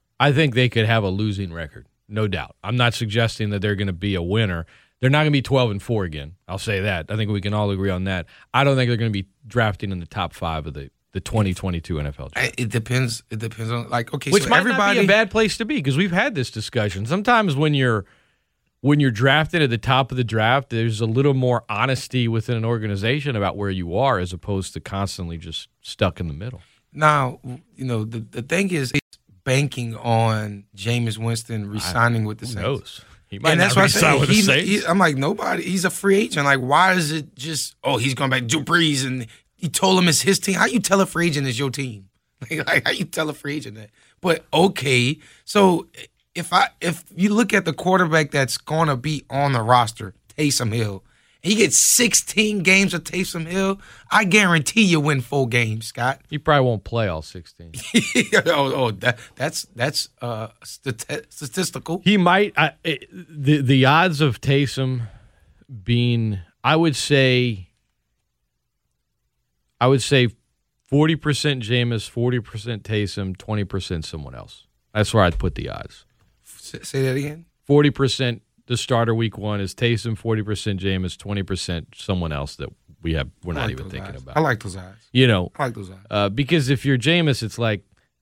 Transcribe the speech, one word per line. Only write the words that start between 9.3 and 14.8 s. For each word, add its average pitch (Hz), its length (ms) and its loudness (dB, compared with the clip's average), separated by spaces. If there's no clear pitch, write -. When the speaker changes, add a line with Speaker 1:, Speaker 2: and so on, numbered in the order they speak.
Speaker 1:
drafting 107 460 -2
in 90 80 -6
the 82 60 -12
top 90 260 -8
five 80 340 -6
of 76 80 -10
the, 71 160 -14
the - 80 -8
twenty 104 320 0
twenty-two 87 480 -6
N 73 60 -4
F 71 140 -10
L 69 80 -12
draft. 123 300 -4
Speaker 2:
I, 127 40 -4
it 110 80 -4
depends. 123 600 -2
It 113 80 -8
depends 113 320 -8
on, 117 200 -6
like, 120 240 -4
okay, 139 160 -6
Speaker 1:
Which 185 140 6
Speaker 2:
so - 40 -4
Speaker 1:
might 233 120 4
Speaker 2:
everybody 208 380 2